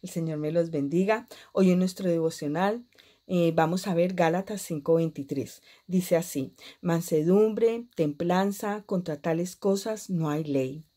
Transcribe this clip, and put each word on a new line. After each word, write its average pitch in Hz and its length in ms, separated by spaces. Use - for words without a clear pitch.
El 180 80
Señor 160 280
me 151 140
los 170 180
bendiga. 170 580
Hoy 190 180
en 180 80
nuestro 185 300
devocional, 170 760
eh, 170 280
vamos 165 320
a 190 80
ver 180 200
Gálatas 180 480
cinco 160 320
veintitrés. 151 680
Dice 180 300
así: 147 380
"Mansedumbre, 208 1120
templanza, 185 920
contra 180 360
tales 170 360
cosas 202 540
no 160 200
hay 156 140
ley". 139 400